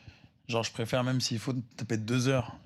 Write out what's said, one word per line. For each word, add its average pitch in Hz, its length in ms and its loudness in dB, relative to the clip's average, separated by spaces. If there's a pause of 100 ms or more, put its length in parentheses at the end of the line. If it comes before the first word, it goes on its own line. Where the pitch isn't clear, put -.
(480)
genre, 113 160 2
je - 80 -4
préfère, 123 320 0
même 127 180 2
s'il 113 180 0
faut 131 140 -2 (240)
taper 113 200 -2
deux 120 300 2
heures 135 240 2 (140)